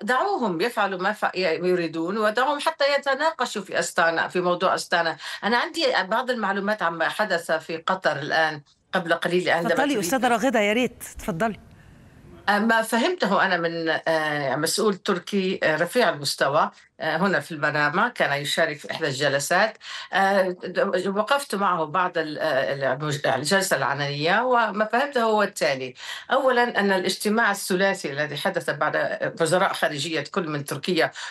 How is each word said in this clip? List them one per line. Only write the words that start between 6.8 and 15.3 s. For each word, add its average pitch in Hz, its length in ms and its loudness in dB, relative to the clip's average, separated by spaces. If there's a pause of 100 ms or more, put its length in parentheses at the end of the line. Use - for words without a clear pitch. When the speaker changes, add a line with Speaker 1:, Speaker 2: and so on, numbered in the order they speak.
Speaker 1:
عما 165 260 0
حدث 175 420 -2
في 165 260 -2
قطر 185 340 0
الآن 151 500 -2 (320)
قبل 170 200 0
قليل 170 360 0
عندما 170 200 2
Speaker 2:
تفضلي 277 240 2
Speaker 1:
تريد 202 120 0
Speaker 2:
أستاذة 240 220 0
راغدة، 233 320 2
يا 208 140 2
ريت، 240 300 -2 (160)
تفضلي. 208 400 -4 (880)
Speaker 1:
ما 220 320 4
فهمته 226 640 2
أنا 277 120 2
من، 165 320 -2 (180)
آه، 147 480 0
مسؤول 185 400 0
تركي، 185 680 -2